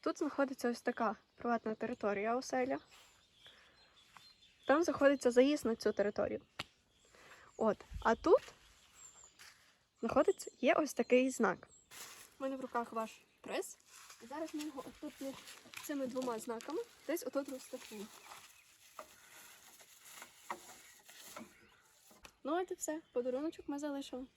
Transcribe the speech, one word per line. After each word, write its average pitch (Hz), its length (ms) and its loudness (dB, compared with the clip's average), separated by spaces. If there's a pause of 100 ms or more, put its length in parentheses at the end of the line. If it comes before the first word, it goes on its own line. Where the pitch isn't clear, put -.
Тут 320 160 -4
знаходиться 269 520 0
ось 233 120 -4
така 226 340 0 (200)
приватна 226 400 -2
територія 226 600 -2
Оселя. 262 420 0 (1900)
Там 302 160 6
знаходиться 277 480 6
заїзд 262 340 6
на 226 100 2
цю 220 160 0
територію. 208 480 0 (1200)
От. 214 200 2 (260)
А 226 120 4
тут - 380 6 (1500)
знаходиться, 285 500 2 (100)
є 285 120 6
ось 302 200 2
такий 254 360 4
знак. 196 380 0 (720)
У 269 40 -6
мене 269 120 -2
в 262 60 -8
руках 240 320 -4
ваш 220 280 -6 (200)
приз. - 360 -6 (460)
І - 40 -18
зараз 311 260 -8
ми 302 100 -6
його 277 160 -8
отут - 420 -12
між 269 140 -6 (480)
цими 277 240 -4
двома 247 320 -4
знаками 240 400 -6 (280)
десь 320 200 -2
отут 277 220 -4
розташуємо. 240 580 -12 (4000)
Ну 330 180 0
от 359 100 -4
і - 20 -4
все, 320 260 -6 (120)
подаруночок 254 580 -4
ми 285 100 -4
залишили. 277 440 -6 (140)